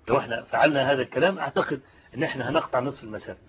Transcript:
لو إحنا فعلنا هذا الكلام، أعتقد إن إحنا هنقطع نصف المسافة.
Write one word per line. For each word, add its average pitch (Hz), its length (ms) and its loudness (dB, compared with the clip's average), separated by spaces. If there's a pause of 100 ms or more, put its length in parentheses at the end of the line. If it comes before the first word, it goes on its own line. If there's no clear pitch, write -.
لو 123 100 4
إحنا 113 240 -4
فعلنا 139 500 2
هذا 131 100 2
الكلام، 165 360 2
أعتقد 156 420 -2 (340)
إن 123 80 -4
إحنا 131 280 -2
هنقطع 147 300 0
نصف 127 240 -6
المسافة. 107 340 -12 (100)